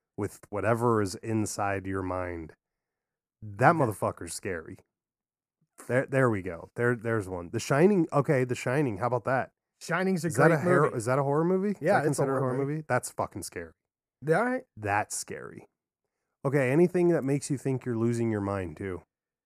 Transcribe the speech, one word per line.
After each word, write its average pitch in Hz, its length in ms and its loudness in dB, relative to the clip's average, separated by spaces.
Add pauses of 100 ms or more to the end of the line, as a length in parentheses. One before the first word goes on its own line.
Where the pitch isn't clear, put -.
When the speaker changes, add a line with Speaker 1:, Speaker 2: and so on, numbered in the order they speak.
(180)
Speaker 1:
with 101 220 -6 (100)
whatever 110 520 2
is 98 140 -2
inside 101 680 -4
your 95 160 -4
mind. 90 520 -6 (880)
That 113 340 2
Speaker 2:
Okay. 160 40 2
Speaker 1:
motherfucker's 104 540 -2
scary. 82 440 -10 (1080)
There, 123 180 0
there 131 240 2
we 104 120 0
go. 85 340 -12
There, 120 200 0
there's 113 340 -2
one. 87 220 -8
The 117 80 -4
Shining. 165 520 4
Okay, 139 320 2
The 123 120 -2
Shining. 131 420 -2
How 113 100 -2
about 120 180 -2
that? 123 260 -2 (300)
Speaker 2:
Shining's 180 440 -2
a - 20 -2
Speaker 1:
Is 131 80 -4
that 139 120 6
Speaker 2:
great 165 80 6
Speaker 1:
a 151 40 0
hor-, 175 240 4
Speaker 2:
movie. 139 140 0
Speaker 1:
is 107 80 -4
that 127 140 2
a 143 40 0
horror 143 220 0
movie? 190 260 0
Is 190 80 -8
Speaker 2:
Yeah, 175 140 0
Speaker 1:
that 190 60 4
Speaker 2:
it's 143 60 0
a - 20 0 (160)
Speaker 1:
considered 135 140 0
a - 20 0
Speaker 2:
horror - 20 0 (120)
Speaker 1:
horror 127 120 -2
Speaker 2:
movie. 143 120 -4
Speaker 1:
movie? 156 100 -10
That's 123 240 -2
fucking 98 320 -8
scary. 82 280 -12 (560)
Speaker 2:
All 165 160 2
right. 254 200 -2 (120)
Speaker 1:
That's 104 400 0
scary. - 500 -12 (800)
Okay, 131 260 4
anything 175 380 6
that 156 140 4
makes 139 280 -2
you 139 60 0
think 131 280 -4
you're 120 120 -2
losing 117 340 2
your 104 100 0
mind, 98 360 -2
too. 95 260 -8 (420)